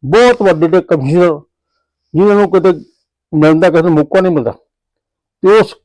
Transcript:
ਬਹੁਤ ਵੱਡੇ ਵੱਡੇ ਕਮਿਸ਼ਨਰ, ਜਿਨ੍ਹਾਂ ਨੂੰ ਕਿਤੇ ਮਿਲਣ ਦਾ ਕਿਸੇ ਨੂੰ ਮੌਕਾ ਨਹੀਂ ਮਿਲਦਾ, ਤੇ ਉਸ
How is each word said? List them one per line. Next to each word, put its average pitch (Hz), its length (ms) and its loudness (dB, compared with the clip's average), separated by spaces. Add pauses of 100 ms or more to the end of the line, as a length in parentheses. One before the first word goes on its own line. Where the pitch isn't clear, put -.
ਬਹੁਤ 233 380 2
ਵੱਡੇ 170 240 0
ਵੱਡੇ 175 220 0
ਕਮਿਸ਼ਨਰ, 156 520 -2 (720)
ਜਿਨ੍ਹਾਂ 202 220 2
ਨੂੰ 202 160 0
ਕਿਤੇ 180 220 0 (600)
ਮਿਲਣ 156 260 2
ਦਾ 180 100 2
ਕਿਸੇ 160 140 0
ਨੂੰ 170 100 0
ਮੌਕਾ 156 280 0
ਨਹੀਂ 185 120 -2
ਮਿਲਦਾ, 127 180 -4
ਤੇ - 1080 -6
ਉਸ - 260 -2